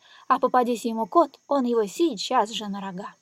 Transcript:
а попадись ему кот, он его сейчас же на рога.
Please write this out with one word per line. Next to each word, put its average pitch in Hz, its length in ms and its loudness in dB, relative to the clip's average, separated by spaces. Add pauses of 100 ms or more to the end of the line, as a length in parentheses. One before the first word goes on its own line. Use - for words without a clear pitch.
(280)
а 254 120 2
попадись 247 460 0
ему 226 200 -2
кот, - 420 2
он 277 180 0
его 233 200 2
сейчас 247 640 0
же 220 180 -10
на 202 120 -8
рога. 196 420 -12